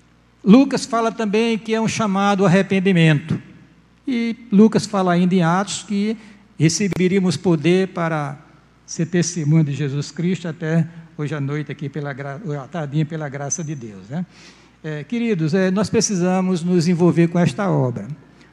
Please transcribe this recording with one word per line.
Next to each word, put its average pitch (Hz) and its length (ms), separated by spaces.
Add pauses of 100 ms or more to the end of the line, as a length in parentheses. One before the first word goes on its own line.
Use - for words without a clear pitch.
(440)
Lucas 262 420
fala 226 260
também 226 480
que 226 140
é 220 60
um 220 80
chamado 196 560
ao 202 40
arrependimento. 180 920 (640)
E 233 300 (160)
Lucas 214 340
fala 185 280
ainda 180 220
em 180 80
Atos 180 400
que 214 340 (400)
receberíamos 175 800
poder 175 520
para 156 480 (480)
ser - 200
testemunho 160 580
de 143 100
Jesus 139 380
Cristo 180 360
até 160 400 (300)
hoje 147 160
à 151 60
noite 143 320
aqui, 143 160
pela 143 240
gra-, 139 280 (220)
à 123 60
tardinha, 151 380
pela 156 240
graça 143 340
de 151 100
Deus, 104 360
né? 170 160 (580)
É, 151 220
queridos, 214 480
é, 190 180
nós 208 180
precisamos 185 720
nos 175 280
envolver 170 400
com 175 100
esta 185 320
obra. 123 340 (480)